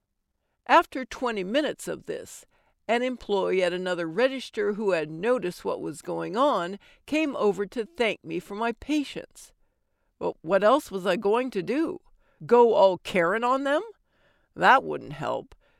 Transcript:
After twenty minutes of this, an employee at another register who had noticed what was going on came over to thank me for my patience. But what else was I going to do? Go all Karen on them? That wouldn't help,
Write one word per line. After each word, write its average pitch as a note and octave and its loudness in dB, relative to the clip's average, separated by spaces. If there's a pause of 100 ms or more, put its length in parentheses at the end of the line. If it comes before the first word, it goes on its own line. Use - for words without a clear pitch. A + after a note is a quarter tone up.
(680)
After C#4+ 2
twenty A#3 -6
minutes A#3+ -4
of - -8
this, - -12 (420)
an A#3 0
employee F#3+ 0
at F3 2
another F3+ -4
register G#3+ -2
who G3+ 0
had D#3 0
noticed F3+ -2
what F#3+ -2
was D#3+ -10
going E3 -6
on G#3 0 (280)
came D4+ -2
over G3+ 0
to A3 -6
thank A3 -4
me D#3+ -8
for G3+ -12
my A3+ -4
patience. - -6 (680)
But E3+ -4
what F#3+ 2
else G3 4
was F#3 -8
I F3+ 0
going A3+ 0
to F#3+ -4
do? C4 -4 (420)
Go A#3 6
all F#3+ 6
Karen F#3+ 0
on C4 0
them? D4 0 (720)
That G#3 6
wouldn't D3 -8
help, A#2+ -6 (260)